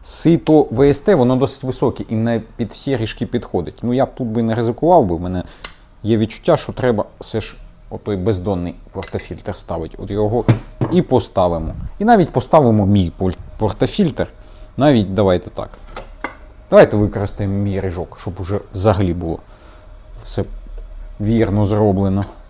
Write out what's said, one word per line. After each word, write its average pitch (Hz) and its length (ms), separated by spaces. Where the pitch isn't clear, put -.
Сито 156 680
В 135 180
С 139 100
Т, 202 160
воно 127 200
досить - 280
високе 127 460
і 113 60
не 113 260
під 110 160
всі 139 260
ріжки 110 280
підходить. - 580
Ну, 120 100
я 131 120
б - 100
тут 127 120
би 113 160
не 113 120
ризикував 123 500
би, 85 100
в 82 60
мене 90 220
є 107 140
відчуття, 113 400
що - 160
треба 113 320
все - 220
ж - 140
отой 104 280
бездонний 90 580
портофільтр - 680
ставити. 82 420
От 101 120
його 107 340
і 175 100
поставимо. 87 720
І 202 60
навіть 220 240
поставимо 120 560
мій 95 340
пор-, 92 180
портофільтр. 120 720
Навіть 120 360
давайте 92 360
так. - 200
Давайте 180 280
використаємо 101 580
мій 98 260
ріжок, 90 400
щоб 90 180
уже 95 200
взагалі 95 400
було 85 260
все - 200
вірно 107 460
зроблено. 98 580